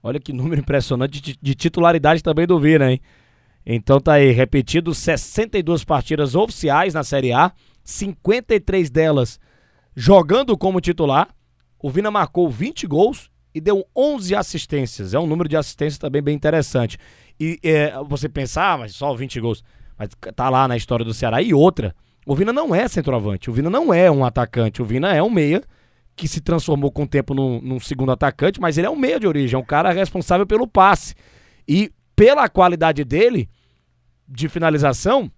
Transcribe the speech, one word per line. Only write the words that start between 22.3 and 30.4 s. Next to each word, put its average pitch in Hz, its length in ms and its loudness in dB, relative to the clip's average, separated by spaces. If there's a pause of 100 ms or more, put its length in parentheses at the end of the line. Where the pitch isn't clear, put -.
Vina 202 180 0
não 285 200 -2
é 220 140 0
centroavante, 120 640 -4
o 113 40 -8
Vina 139 160 -2
não 262 240 0
é 175 160 6
um 139 140 2
atacante, 120 580 -2
o 117 40 -4
Vina 135 280 -2
é 156 80 2
um 214 80 0
meia 175 320 0 (540)
que 156 140 -8
se 160 100 -6
transformou 151 520 -2
com 147 120 -6
o 139 40 -4
tempo 139 260 -2
num, 131 280 -2
num 127 180 -6
segundo 131 320 -4
atacante, - 500 -2
mas 160 160 -2
ele 180 100 0
é - 20 -2
um 320 60 -4
meia 262 240 -2
de 214 80 -2
origem, 139 280 0
é 131 40 0
um 123 60 -8
cara 170 260 0
responsável 185 560 -2